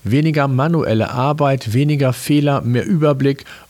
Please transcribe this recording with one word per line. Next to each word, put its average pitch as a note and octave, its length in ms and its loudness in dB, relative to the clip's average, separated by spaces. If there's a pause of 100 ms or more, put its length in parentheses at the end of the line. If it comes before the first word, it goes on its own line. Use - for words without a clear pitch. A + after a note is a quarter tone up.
weniger D3 440 0
manuelle C3 600 0
Arbeit, C3+ 640 -2
weniger C#3 400 0
Fehler, C#3+ 480 0
mehr A#2+ 240 0
Überblick C#3+ 600 0 (240)